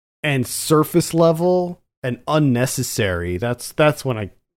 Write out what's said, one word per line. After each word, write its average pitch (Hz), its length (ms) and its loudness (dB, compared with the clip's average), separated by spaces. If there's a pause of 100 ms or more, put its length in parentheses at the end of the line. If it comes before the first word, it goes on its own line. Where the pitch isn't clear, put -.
(220)
and 139 240 0
surface - 680 0
level 175 680 2 (220)
and 135 240 -4
unnecessary. 120 1120 0
That's, 120 340 -6
that's 151 340 0
when 123 120 -4
I, 101 140 -8 (260)